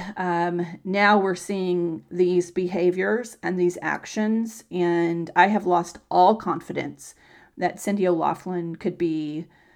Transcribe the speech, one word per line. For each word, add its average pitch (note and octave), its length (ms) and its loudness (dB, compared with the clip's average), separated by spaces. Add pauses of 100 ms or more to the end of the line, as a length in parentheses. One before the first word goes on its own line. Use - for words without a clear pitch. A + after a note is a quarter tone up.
(180)
um, F3 480 0 (180)
now G3+ 360 4
we're F#3+ 160 0
seeing F3+ 760 -2
these F3 400 2
behaviors F#3 920 0
and F3+ 160 -2
these F3 200 2
actions, A3 920 -4
and E3+ 640 0
I F3+ 120 6
have G3+ 200 0
lost F3 320 0 (100)
all F3+ 280 6
confidence E3 760 -6 (420)
that - 240 -4
Cindy G3+ 280 0
O'Laughlin E3+ 720 -2
could F#3+ 200 -6
be D#3 480 -4 (300)